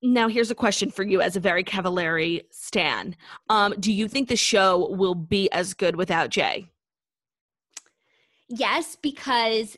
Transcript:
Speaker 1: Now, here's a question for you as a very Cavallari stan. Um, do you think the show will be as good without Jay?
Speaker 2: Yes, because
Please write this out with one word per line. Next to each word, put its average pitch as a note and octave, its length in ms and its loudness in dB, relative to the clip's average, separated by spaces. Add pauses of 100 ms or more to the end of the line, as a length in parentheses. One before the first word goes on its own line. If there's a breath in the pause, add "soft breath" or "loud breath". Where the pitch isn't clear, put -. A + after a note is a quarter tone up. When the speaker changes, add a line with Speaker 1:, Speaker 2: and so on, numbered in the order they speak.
Speaker 1:
Now, A#3+ 260 4
here's A#3 220 0
a A#3 40 -2
question G#3 360 0
for - 120 -6
you F#3+ 200 2
as F3+ 120 0
a G3 60 -2
very F3+ 240 0
Cavallari E3+ 840 -2
stan. D3 680 -4 (320 loud breath)
Um, G3+ 320 2
do G3+ 120 0
you G#3 140 0
think C4 220 -2
the A#3+ 80 0
show F#3+ 540 4
will F#3 240 2
be F#3 360 0
as F#3 220 -2
good E3+ 240 0
without E3 340 0
Jay? D3 400 -2 (1800)
Speaker 2:
Yes, A#3+ 540 -2
because A#3 760 -2